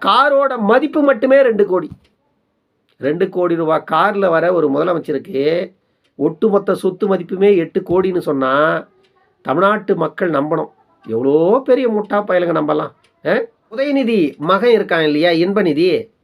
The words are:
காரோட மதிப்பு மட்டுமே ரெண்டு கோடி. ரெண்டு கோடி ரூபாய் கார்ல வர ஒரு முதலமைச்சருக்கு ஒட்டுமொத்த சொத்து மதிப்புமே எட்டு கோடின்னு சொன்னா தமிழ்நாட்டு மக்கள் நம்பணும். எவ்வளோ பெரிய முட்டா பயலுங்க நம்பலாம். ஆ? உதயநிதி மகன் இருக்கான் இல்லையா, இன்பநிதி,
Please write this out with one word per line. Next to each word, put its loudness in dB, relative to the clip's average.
காரோட 2
மதிப்பு 0
மட்டுமே 4
ரெண்டு 2
கோடி. -2
ரெண்டு -2
கோடி -2
ரூபாய் 0
கார்ல 2
வர 2
ஒரு 2
முதலமைச்சருக்கு -4
ஒட்டுமொத்த 0
சொத்து -2
மதிப்புமே 0
எட்டு -2
கோடின்னு -2
சொன்னா 0
தமிழ்நாட்டு 0
மக்கள் -4
நம்பணும். -2
எவ்வளோ 2
பெரிய 2
முட்டா -4
பயலுங்க 0
நம்பலாம். -2
ஆ? 0
உதயநிதி 0
மகன் 0
இருக்கான் 2
இல்லையா, 2
இன்பநிதி, 0